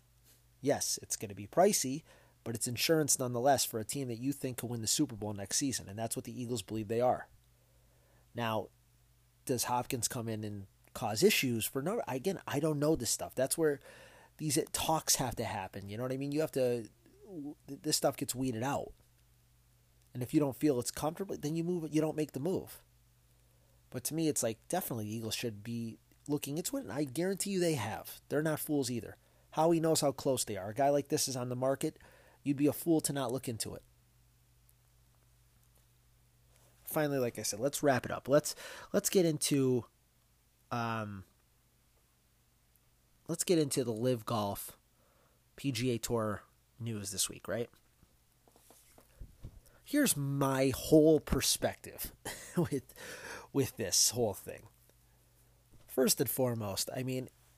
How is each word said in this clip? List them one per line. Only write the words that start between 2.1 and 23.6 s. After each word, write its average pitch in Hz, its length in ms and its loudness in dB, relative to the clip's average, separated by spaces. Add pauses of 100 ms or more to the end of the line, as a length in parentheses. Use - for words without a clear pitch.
but 117 120 -4
it's - 120 -2
insurance 147 520 2
nonetheless 123 440 4
for - 160 -2
a 107 60 -4
team 139 240 -6
that 113 100 -6
you 135 140 -2
think 131 240 -6
could 117 120 -6
win 120 120 -4
the 107 60 -4
Super 131 280 2
Bowl 104 180 -6
next 98 240 -4
season, 120 300 -2
and 98 100 -10
that's 113 180 -4
what 127 100 -8
the 120 160 -10
Eagles 120 200 -4
believe 110 260 -6
they 113 140 0
are. 123 260 2 (1080)
Now, 110 320 0 (800)
does 123 200 0
Hopkins 123 420 -2
come 113 200 -4
in 110 160 -4
and 104 240 -8 (260)
cause 113 300 0
issues 123 420 4
for - 160 -4
no? 160 260 -2
Again, 135 380 -4
I 135 140 -2
don't 151 200 2
know 156 160 4
this 117 140 -2
stuff. - 240 -4
That's 131 240 0
where 151 220 4 (580)
these 151 220 2 (140)
talks - 420 2
have 123 220 -2
to 117 80 -2
happen. 98 420 -8
You 101 100 -8
know 120 60 -6
what 127 80 -4
I 131 60 -2
mean? 143 140 -4
You 147 100 0
have 156 100 -2
to, 120 380 0 (760)
this 147 280 -2
stuff 143 220 2
gets - 180 -4
weeded 123 280 0
out. - 280 -2 (1200)
And 123 80 -6
if 123 120 -4
you 156 60 6
don't 139 160 2
feel 143 240 2
it's 117 120 -4
comfortable, 175 480 -4
then 147 160 -2
you 165 80 0
move, 170 280 -2
you 151 100 4
don't 151 160 0
make 151 160 -2
the 135 60 -6
move. 139 420 -4 (1080)